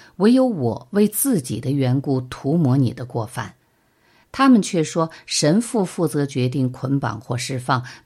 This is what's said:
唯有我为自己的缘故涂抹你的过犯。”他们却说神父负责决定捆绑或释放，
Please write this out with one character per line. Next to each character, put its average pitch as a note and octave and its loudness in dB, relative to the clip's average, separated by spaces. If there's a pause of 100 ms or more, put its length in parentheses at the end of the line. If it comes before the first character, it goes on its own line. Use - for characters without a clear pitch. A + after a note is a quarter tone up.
(160)
唯 G#3+ 4
有 C4 6
我 C#3+ -2
为 G#3 4
自 G#3+ 0
己 A2+ -6
的 B2 -6
缘 C3+ 0
故 C3 -2
涂 C3+ -4
抹 C3 4
你 C3 2
的 B2 -10
过 A#2 -6
犯。” - -10 (800)
他 C4+ 4
们 A#3+ 8
却 E3+ 0
说 D#3+ -2 (180)
神 E3 2
父 A3 0
负 E3+ -2
责 C#3+ -2
决 B2+ -2
定 C3 0
捆 C3+ -2
绑 A2+ -6
或 A#2+ -6
释 B2+ -6
放， B2+ -2 (200)